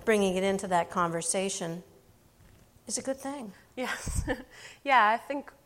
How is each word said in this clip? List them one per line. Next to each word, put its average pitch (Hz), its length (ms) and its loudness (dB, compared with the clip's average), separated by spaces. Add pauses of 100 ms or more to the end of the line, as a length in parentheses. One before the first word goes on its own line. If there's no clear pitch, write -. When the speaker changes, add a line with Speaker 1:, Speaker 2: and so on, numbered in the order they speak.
Speaker 1:
bringing 196 320 4
it 185 60 0
into 196 260 0
that 175 220 2
conversation 175 920 -2 (1040)
is 226 120 -6
a 240 40 -6
good 269 160 -4
thing. 269 340 -10 (240)
Speaker 2:
Yes. - 500 -4
<laughs> - 580 -8
Yeah, 254 200 8
I 214 120 4
think, 277 340 -8 (160)